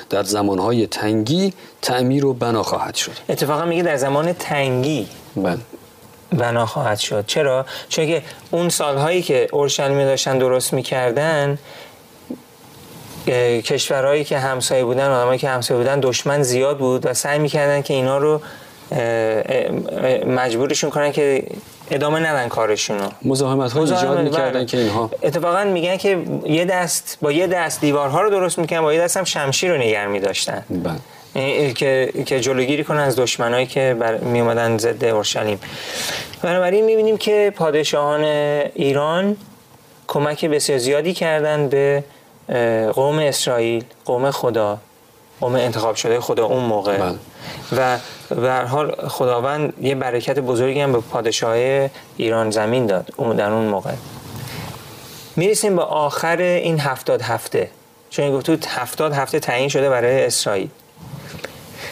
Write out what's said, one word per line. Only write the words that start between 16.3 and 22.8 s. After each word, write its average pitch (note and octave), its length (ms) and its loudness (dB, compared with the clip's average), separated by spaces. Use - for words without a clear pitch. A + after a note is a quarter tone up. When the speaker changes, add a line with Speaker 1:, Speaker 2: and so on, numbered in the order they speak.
Speaker 2:
زیاد C3 340 2
بود B2+ 280 0
و B2+ 80 2
سعی D3 260 0
می‌کردن C#3+ 420 2
که C#3+ 120 -2
اینا C3 240 2
رو، D3+ 140 4
اه، D3+ 100 2
اه، A2+ 720 0
اه، - 360 0
مجبورشون B2+ 640 0
کنن D3 220 0
که C#3+ 320 2
ادامه D3 280 0
ندن D3 280 0
کارشونو. G#2 600 -2